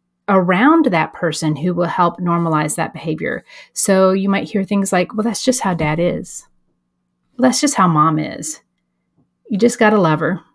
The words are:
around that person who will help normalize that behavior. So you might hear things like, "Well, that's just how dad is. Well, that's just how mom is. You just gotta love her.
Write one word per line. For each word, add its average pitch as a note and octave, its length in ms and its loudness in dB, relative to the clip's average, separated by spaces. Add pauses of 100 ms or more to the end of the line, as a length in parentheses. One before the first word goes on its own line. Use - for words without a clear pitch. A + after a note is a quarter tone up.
(300)
around G3+ 560 4
that E3 280 0
person D#3 420 -4
who E3 180 -2
will E3+ 140 -2
help E3+ 320 0
normalize E3+ 560 0
that - 180 -4
behavior. - 500 -6 (300)
So F#3+ 380 2
you G3 180 0
might G3 180 -2
hear G3 160 -2
things G3 300 -2
like, F3+ 200 0
"Well, G#3+ 100 -4
that's A3 200 -4
just B3+ 180 0
how F#3+ 120 0
dad D#3+ 260 -2
is. - 480 -4 (880)
Well, B3+ 120 4
that's B3 100 0
just D4 160 0
how F#3+ 120 4
mom D#3 320 2
is. - 420 -10 (880)
You G#3 80 -4
just A#3 220 2
gotta G#3+ 200 4
love D#3 200 2
her. E3 200 -2 (160)